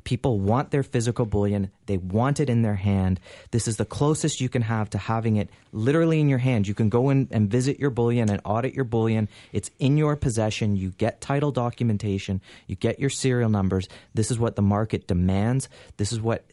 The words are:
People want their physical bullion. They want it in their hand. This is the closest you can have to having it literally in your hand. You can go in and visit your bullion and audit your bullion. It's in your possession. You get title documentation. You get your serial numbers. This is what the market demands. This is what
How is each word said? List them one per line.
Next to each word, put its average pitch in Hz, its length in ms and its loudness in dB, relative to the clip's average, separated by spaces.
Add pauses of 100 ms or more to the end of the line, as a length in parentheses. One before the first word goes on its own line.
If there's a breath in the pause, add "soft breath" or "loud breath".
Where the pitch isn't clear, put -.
People 120 340 0
want 104 340 0
their 139 100 2
physical 120 420 -2
bullion. 101 460 0 (160)
They 101 100 -2
want 107 420 0
it 139 120 0
in 117 100 2
their 107 140 2
hand. 95 440 2 (320 loud breath)
This 117 160 0
is 110 120 -2
the 107 80 -2
closest 147 560 0
you 127 80 -2
can 123 100 0
have 110 300 -2
to 104 80 -4
having 113 380 0
it 98 120 -2 (240 soft breath)
literally 156 480 2
in 147 80 4
your 135 100 2
hand. 120 300 0
You 104 60 -2
can 110 160 2
go 123 180 2
in 139 220 2
and 107 200 2
visit 127 280 0
your 143 100 0
bullion 120 420 0
and 101 140 -2
audit 117 300 -2
your 135 100 -2
bullion. 110 420 0 (260 loud breath)
It's - 260 -6
in 143 180 4
your 151 200 2
possession. 110 600 0
You 92 140 -2
get - 320 -4
title 143 280 0
documentation. 110 920 -2 (240 loud breath)
You 92 100 -8
get - 240 -2
your 139 80 0
serial 123 400 0
numbers. 95 400 0 (240 loud breath)
This - 180 0
is 117 80 -2
what 117 160 0
the 101 80 0
market 101 440 0
demands. 98 640 0 (260 loud breath)
This 101 160 -2
is 113 80 -4
what 113 320 -2